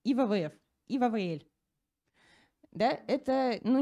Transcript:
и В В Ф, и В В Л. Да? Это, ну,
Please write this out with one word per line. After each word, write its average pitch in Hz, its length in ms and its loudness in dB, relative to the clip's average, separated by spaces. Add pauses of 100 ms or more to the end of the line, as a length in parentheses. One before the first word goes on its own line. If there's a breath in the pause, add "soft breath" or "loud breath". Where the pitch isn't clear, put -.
и 254 100 0
В 254 120 2
В 202 60 -2
Ф, 175 200 0 (360)
и 269 100 -4
В 247 120 2
В 220 60 -2
Л. 170 260 -4 (1300 soft breath)
Да? 247 340 0
Это, 262 560 0
ну, 262 200 2